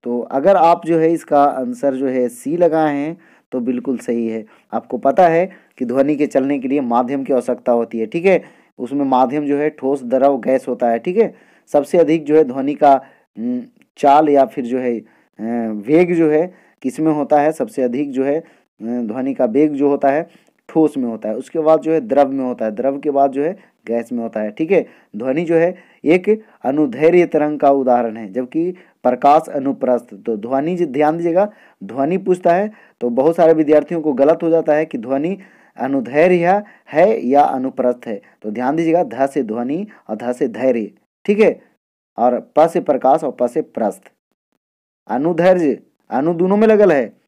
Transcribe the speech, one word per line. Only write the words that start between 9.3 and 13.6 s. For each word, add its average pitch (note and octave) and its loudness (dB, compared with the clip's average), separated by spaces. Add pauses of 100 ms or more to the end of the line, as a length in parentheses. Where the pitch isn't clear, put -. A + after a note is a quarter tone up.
जो C#3+ 0
है D3+ 0
ठोस, C3+ -4
द्रव, B2+ 2
गैस C3 -2
होता A#2+ -2
है। A#2 0
ठीक F#3 -4
है, G#3+ 0 (380)
सबसे D3 0
अधिक D#3+ 2
जो D3 0
है D#3+ 6
ध्वनि C3+ -4
का, C#3 4 (440)
हम्म, B2 -6 (340)